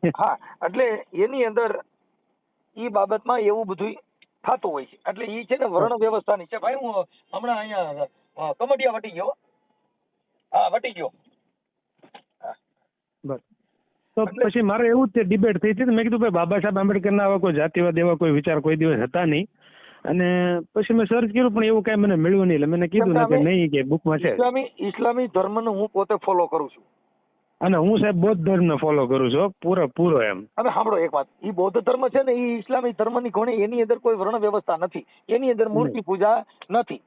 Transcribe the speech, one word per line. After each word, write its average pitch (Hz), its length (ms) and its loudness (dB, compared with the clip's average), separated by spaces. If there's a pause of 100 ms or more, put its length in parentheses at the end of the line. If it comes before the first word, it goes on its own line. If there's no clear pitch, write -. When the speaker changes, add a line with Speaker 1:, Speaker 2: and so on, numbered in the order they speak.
(180)
Speaker 1:
હા, 156 200 0 (280)
એટલે 214 380 -2 (100)
એની 247 300 0
અંદર 220 360 -2 (960)
ઈ 226 100 -8
બાબતમાં 208 520 -2
એવું 214 280 0
બધું 190 260 -6 (540)
થતું 214 240 -2
હોય 139 140 -8
છે. - 140 -20 (100)
એટલે 196 160 -10
ઈ 220 180 -10
છે 240 140 -2
ને 277 80 0
વર્ણ 214 320 0
વ્યવસ્થાની 208 480 0
છે. 226 120 -10
ભાઈ, 220 160 -2
હું 233 320 -4 (280)
હમણાં 226 260 -4
અહીંયા, 202 480 -6 (300)
અ, 151 160 -6
કમડિયા 262 380 0
વટી 220 200 -8
ગયો. 175 240 -6 (1160)
હા, 175 140 2
વટી 226 240 -4
ગયો. 160 200 -10 (1300)
હા. 117 100 -14 (720)
Speaker 2:
બસ. 135 140 -10 (760)
તો 220 80 0
Speaker 1:
એટલે 220 220 0
Speaker 2:
પછી 233 160 2
મારે 220 260 2
એવું 247 200 4
જ 190 40 -4
તે 233 120 2
ડિબેટ 202 340 2
થઈ 208 140 0
હતી. 214 120 0
મેં 233 200 2
કીધું, 226 160 0
"ભાઈ, 226 100 2
બાબા 175 300 0
સાહેબ 196 200 -2
આંબેડકરના 196 440 2
આવા 196 140 2
કોઈ 180 160 2
જાતિવાદ, 165 440 0
એવા 170 180 4
કોઈ 160 160 2
વિચાર 151 280 2
કોઈ 156 160 0
દિવસ 156 240 2
હતા 127 260 -2
નહીં." 160 220 0 (580)
અને 180 540 0 (160)
પછી 214 180 0
મેં 226 120 4
સર્ચ 226 260 0
કર્યું 247 200 2
પણ 220 120 0
એવું 220 200 2
કાંઈ 220 140 0
મને 202 180 2
મળ્યું 180 320 2
નહીં. 175 80 4
એટલે 147 120 2
મેં 175 220 0
કીધું 190 240 2
ને 160 60 4
કે - 0 -
Speaker 1:
કેમ 226 100 2
કે 151 60 4
અમે 147 80 4
Speaker 2:
નહીં 175 260 2
કે 143 120 0
બુકમાં 156 360 0
છે. 165 140 0
Speaker 1:
ઇસ્લામી, 247 480 -2
ઇસ્લામી 240 480 -2
ધર્મને 214 420 -2
હું 208 200 -2
પોતે 196 260 0
ફોલો 180 300 0
કરું 156 240 -4
છું. - 140 -20 (800)
Speaker 2:
અને 185 160 2
હું 196 220 4
સાહેબ 208 160 2
બૌદ્ધ 180 300 2
ધર્મને 175 300 2
ફોલો 147 320 2
કરું 131 240 2
છું, 185 300 0
પૂરો, 175 260 0
પૂરો 160 340 2
એમ. 104 240 -2 (120)
Speaker 1:
અને 240 120 0
સાંભળો 214 280 0
એક 165 160 -2
વાત, 143 140 -2 (160)
ઈ 208 80 -6
બૌદ્ધ 185 260 0
ધર્મ 247 300 0
છે 262 160 0
ને, 262 80 0
ઈ 240 260 -2
ઇસ્લામી 247 340 -2
ધર્મની 233 380 -4
ઘણી, 214 240 -2
એની 226 280 0
અંદર 226 160 2
કોઈ 226 180 0
વર્ણ 208 240 -2
વ્યવસ્થા 208 380 0
નથી, 175 280 -6 (240)
એની 247 220 0
અંદર 220 180 0
મૂર્તિ 180 240 0
Speaker 2:
નહીં. 214 100 -6
Speaker 1:
પૂજા 208 420 0 (260)
નથી. 196 360 -4